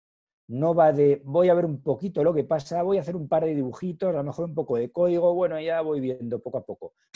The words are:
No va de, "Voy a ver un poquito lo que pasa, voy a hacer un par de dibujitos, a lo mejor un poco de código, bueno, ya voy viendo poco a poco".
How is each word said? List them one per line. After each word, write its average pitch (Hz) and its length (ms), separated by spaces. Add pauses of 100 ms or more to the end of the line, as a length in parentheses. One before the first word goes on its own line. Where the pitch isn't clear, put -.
(480)
No 147 260
va 160 180
de, 143 320
"Voy 165 240
a 175 60
ver 175 100
un 151 180
poquito 156 400
lo 165 120
que 147 100
pasa, 165 380
voy 196 160
a - 20
hacer 170 160
un 151 120
par 160 180
de 160 80
dibujitos, 151 560
a 160 80
lo 143 60
mejor 147 200
un 165 100
poco 143 220
de 120 160
código, 175 420
bueno, 170 240
ya 165 220
voy 156 200
viendo 123 420
poco 127 160
a 107 80
poco". 95 280 (220)